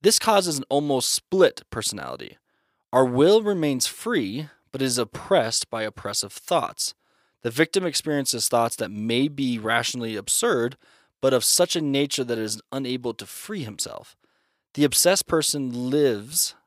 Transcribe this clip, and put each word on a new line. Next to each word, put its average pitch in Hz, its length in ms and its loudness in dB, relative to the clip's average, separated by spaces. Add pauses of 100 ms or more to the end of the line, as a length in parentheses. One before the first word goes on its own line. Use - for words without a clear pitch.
This 208 160 4
causes 185 400 2
an 131 100 -8
almost 139 440 0
split - 580 2
personality. 73 680 -8 (540)
Our 131 120 6
will 151 380 6
remains 156 440 0
free, 147 640 -4 (220)
but 131 120 -8
is 127 160 0
oppressed 120 720 0
by 113 120 -6
oppressive 104 500 -6
thoughts. - 640 -4 (480)
The 120 80 -4
victim 160 340 0
experiences 143 640 -2
thoughts 117 280 2
that 104 140 -6
may 113 380 0
be 139 300 -4
rationally 113 580 -2
absurd, 127 600 0 (460)
but 131 100 4
of 123 120 4
such - 300 2
a 170 60 0
nature 143 420 0
that 120 160 -2
it 110 60 -2
is 110 160 -6 (100)
unable 127 440 -6
to 101 120 -14
free 196 380 -10
himself. - 520 -12 (580)
The 147 100 4
obsessed 175 420 4
person 131 640 -2
lives 135 640 0 (120)